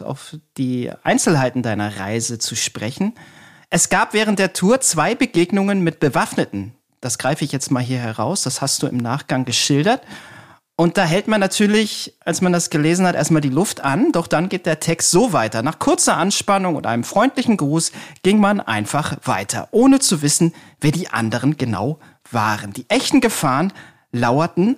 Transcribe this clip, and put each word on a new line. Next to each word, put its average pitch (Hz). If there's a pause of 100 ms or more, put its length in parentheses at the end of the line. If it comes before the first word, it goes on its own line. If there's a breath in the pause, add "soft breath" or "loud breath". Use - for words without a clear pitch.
auf - (220)
die 127 (120)
Einzelheiten 139
deiner 104
Reise 113
zu -
sprechen. 139 (560 loud breath)
Es -
gab 196
während 214
der 190
Tour 240
zwei 165
Begegnungen 196
mit 165
Bewaffneten. 131 (260)
Das 123
greife 139
ich 143
jetzt -
mal 127
hier 123
heraus, 117
das -
hast -
du 143
im 123
Nachgang 127
geschildert. 151 (760 loud breath)
Und 170
da 180
hält 180
man 214
natürlich, 208
als 170
man 180
das 175
gelesen 165
hat, 175
erstmal 151
die 147
Luft 147
an, 202
doch 170
dann 170
geht -
der 156
Text -
so 214
weiter. 113
„Nach 151
kurzer 277
Anspannung 190
und -
einem 117
freundlichen 233
Gruß 151 (300 loud breath)
ging 196
man 202
einfach 113
weiter, 101
ohne 269
zu 165
wissen, 156 (300 loud breath)
wer 147
die 170
anderen 120
genau 120 (320 soft breath)
waren. 107
Die -
echten 254
Gefahren 165 (400 loud breath)
lauerten 151